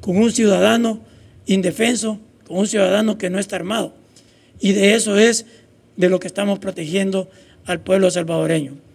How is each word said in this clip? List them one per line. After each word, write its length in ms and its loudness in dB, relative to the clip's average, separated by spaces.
con 180 -2
un 120 4
ciudadano 680 2
indefenso, 720 -2
con 120 -6
un 80 2
ciudadano 500 2
que 140 -4
no 80 -4
está 180 -6
armado. 380 -6
Y 120 2
de 220 4
eso 220 0
es 300 4
de 140 2
lo 100 0
que 60 -14
estamos 320 -4
protegiendo 720 -4
al 160 -6
pueblo 300 2
salvadoreño. 640 -4